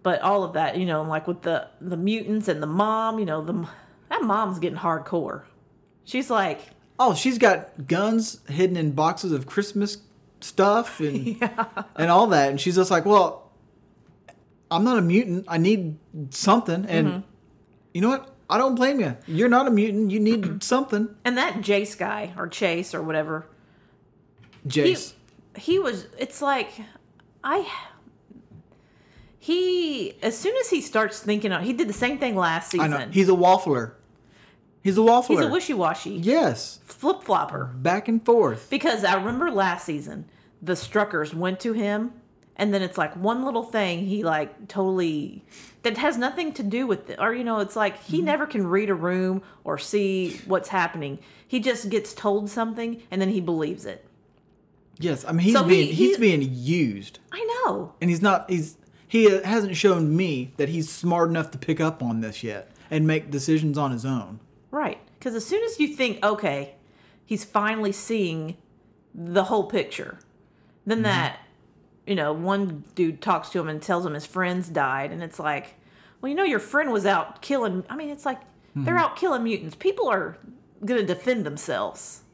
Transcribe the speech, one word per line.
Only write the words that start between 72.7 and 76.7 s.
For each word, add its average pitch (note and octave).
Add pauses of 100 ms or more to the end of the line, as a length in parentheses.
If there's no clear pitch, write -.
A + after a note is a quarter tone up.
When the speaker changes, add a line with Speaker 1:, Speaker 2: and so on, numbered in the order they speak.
Speaker 1:
dude D#3+
talks F3
to F#3
him D#3
and D#3
tells F3+
him D#3
his C#3+
friends F3+
died, C#3
and E3
it's E3
like, D3 (460)
"Well, C4
you C#4+
know, F#4+
your C4+
friend C#4+